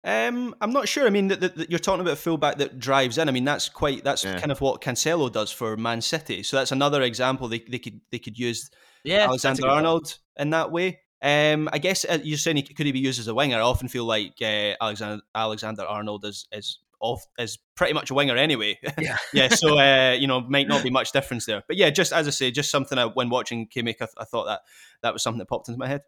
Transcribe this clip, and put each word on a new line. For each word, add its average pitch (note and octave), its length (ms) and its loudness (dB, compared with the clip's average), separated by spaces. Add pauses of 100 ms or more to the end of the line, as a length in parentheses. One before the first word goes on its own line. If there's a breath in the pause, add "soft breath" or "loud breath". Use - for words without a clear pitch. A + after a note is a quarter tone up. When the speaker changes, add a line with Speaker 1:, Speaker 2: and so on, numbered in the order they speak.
Speaker 1:
Um, A#3 560 -2
I'm A3 120 -2
not C4 140 2
sure. C#4+ 200 2
I G#3+ 40 6
mean, G3 180 4
the, G3 80 2
the, F3+ 120 0
the, D#3+ 220 -6
you're E3+ 100 0
talking F#3+ 220 0
about E3+ 100 0
a C#3 40 0
fullback D3+ 420 0
that C3 200 -2
drives C3 400 2
in. D#3+ 100 2
I C3 40 0
mean, B2+ 120 0
that's C#3 240 0
quite, - 360 -2
that's - 180 0
Speaker 2:
Yeah. F#2+ 160 -4
Speaker 1:
kind D3 140 -2
of - 80 -4
what C#3 220 0
Cancelo C#3 500 0
does G#2+ 180 -2
for A2 260 -4
Man A#2 240 -2
City. A#2 440 -4
So - 120 -2
that's C3 160 0
another C#3+ 300 4
example B2+ 460 0
they, A2+ 120 -4
they B2 200 -10
could, A2 200 -14 (120)
they A#2+ 80 -6
could A#2 180 -14
use A#2+ 320 -4 (320 soft breath)
Speaker 2:
Yeah, G3 260 2
that's B2+ 160 0
a C#3 40 4
good C3 140 0
point. C3 80 4
Speaker 1:
Alexander-Arnold D#3+ 480 2 (180)
in D3 140 -2
that D#3+ 200 0
way. F3 300 -2 (220)
Um, D3+ 500 2
I D3 60 -2
guess, F#3 260 0
uh, E3+ 180 0
you're D3+ 160 -4
saying D#3+ 200 0
he, C3+ 40 0
could - 240 -6
he C#3 60 2
be C3 80 0
used C3 180 0
as A2 100 -8
a A2 60 -4
winger? C3 220 2
I A2 60 2
often B2 260 2
feel A#2+ 160 -4
like, G#2+ 380 -2
uh, G#2 380 0
Alexander, G#2+ 420 -4 (120)
Alexander-Arnold G#2+ 920 -6
is, G#2 260 -10
is - 260 -10 (220)
off, A2+ 240 -4 (140)
is A2+ 200 -8 (180)
pretty D3+ 180 2
much - 160 -4
a C3 40 -4
winger C3+ 220 2
anyway. D#3 420 2 (100)
<laughs> D3+ 100 -8
Speaker 2:
Yeah. D#3 180 -4 (160)
Speaker 1:
Yeah, C3+ 160 4
so, D3+ 300 6
uh, C3+ 400 6
you C3+ 80 2
know, B2+ 160 2
might C#3 260 0
not C#3+ 140 2
be B2+ 80 0
much B2+ 220 0
difference C3 340 0
there. G#2 200 -4
But F3 120 -4
yeah, F3+ 120 6
just E3 220 2
as D#3+ 140 2
I C#3+ 40 -2
say, C3 200 0
just C#3+ 200 -4
something C3+ 280 -2
I, A#2+ 80 2
when A#2+ 240 -2
watching A#2 380 -2
Kimmich, A#2 340 -4
I, A2+ 40 -6
th-, - 120 -14
I A2 60 -12
thought A2+ 220 -4
that G#2 140 -4 (420 soft breath)
that A2+ 120 0
was A2 80 -6
something A#2 160 -2
that G2 100 -8
popped - 200 -6
into A#2+ 100 -8
my B2+ 100 -4
head. C#3+ 200 -4